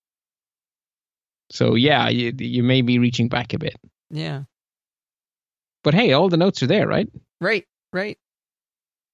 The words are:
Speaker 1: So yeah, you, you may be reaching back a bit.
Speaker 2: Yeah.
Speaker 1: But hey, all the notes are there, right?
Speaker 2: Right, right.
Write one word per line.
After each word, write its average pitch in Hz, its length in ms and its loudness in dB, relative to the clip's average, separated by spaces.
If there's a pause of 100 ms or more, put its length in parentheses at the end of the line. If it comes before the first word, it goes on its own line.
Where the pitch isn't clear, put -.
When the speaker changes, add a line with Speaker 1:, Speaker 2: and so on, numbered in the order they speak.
(1500)
Speaker 1:
So 120 240 0
yeah, 120 340 2
you, 120 300 -2
you 120 240 -2
may 131 180 2
be 123 180 2
reaching 120 300 0
back 120 240 -6
a - 60 -4
bit. - 180 -8 (340)
Speaker 2:
Yeah. 151 340 -10 (1400)
Speaker 1:
But 151 80 2
hey, 196 220 4
all 180 160 4
the 165 80 2
notes 160 240 0
are 127 40 0
there, 165 200 2
right? 175 220 -2 (340)
Speaker 2:
Right, 202 240 -2 (260)
right. 196 240 -8 (960)